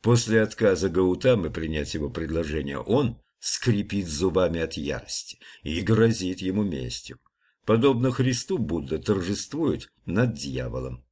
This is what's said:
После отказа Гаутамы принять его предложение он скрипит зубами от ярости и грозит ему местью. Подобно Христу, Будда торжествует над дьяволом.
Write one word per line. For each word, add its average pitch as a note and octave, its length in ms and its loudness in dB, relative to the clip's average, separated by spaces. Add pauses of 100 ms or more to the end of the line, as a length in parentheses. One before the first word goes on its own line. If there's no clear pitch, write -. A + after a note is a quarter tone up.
После A2+ 400 4
отказа G2 480 2
Гаутамы F#2 600 2
принять D#2 440 -4
его D2+ 160 -4
предложение D2+ 680 -4
он B2 420 -2 (180)
скрипит G2+ 680 0
зубами E2 520 2
от D#2+ 140 -2
ярости - 640 -6 (240)
и D#2+ 160 -4
грозит G#2+ 600 2
ему F#2+ 240 -2
местью. C2 560 -6 (460)
Подобно B2 460 4
Христу, B2+ 460 2
Будда D#2 420 -2
торжествует G#2 920 -2 (140)
над A2+ 280 0
дьяволом. B1+ 800 -8